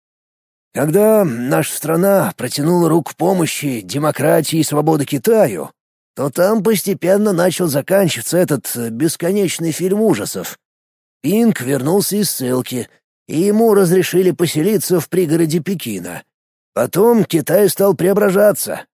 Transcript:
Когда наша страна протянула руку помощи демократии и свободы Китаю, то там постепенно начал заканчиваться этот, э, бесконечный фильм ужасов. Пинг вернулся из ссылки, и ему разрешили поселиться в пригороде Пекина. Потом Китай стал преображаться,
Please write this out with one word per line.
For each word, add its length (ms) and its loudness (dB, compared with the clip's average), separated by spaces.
Когда 520 2
наша 500 -2
страна 640 0
протянула 500 0
руку 300 0
помощи 640 -2
демократии 760 0
и 40 2
свободы 400 0
Китаю, 680 0
то 140 -4
там 340 0
постепенно 680 0
начал 340 0
заканчиваться 720 0
этот, 380 0
э, 140 -6
бесконечный 840 -2
фильм 300 -2
ужасов. 560 -2
Пинг 380 2
вернулся 560 -2
из 120 0
ссылки, 600 -4
и 120 -4
ему 340 4
разрешили 580 2
поселиться 680 0
в 80 -8
пригороде 540 0
Пекина. 600 -8
Потом 500 2
Китай 460 2
стал 240 2
преображаться, 1000 0